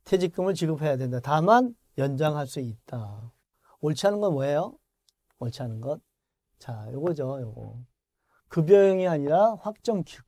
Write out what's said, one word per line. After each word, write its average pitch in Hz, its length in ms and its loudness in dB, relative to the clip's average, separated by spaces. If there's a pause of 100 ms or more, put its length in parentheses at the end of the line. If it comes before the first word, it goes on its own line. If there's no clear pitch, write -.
퇴직금을 185 500 0
지급해야 156 420 -2
된다. 127 260 -4
다만 208 540 4 (200)
연장할 143 520 -2
수 - 100 -12
있다. 113 760 -10 (480)
옳지 156 280 0
않은 208 120 0
건 208 120 2
뭐예요? 143 440 -2 (640)
옳지 120 240 -8
않은 113 180 -8
것. 135 200 -6 (580)
자, 110 340 -14
요거죠, 139 480 -4
요거. 110 360 -14 (720)
급여형이 190 580 4
아니라 170 540 2
확정 214 420 -4
기-, - 260 -14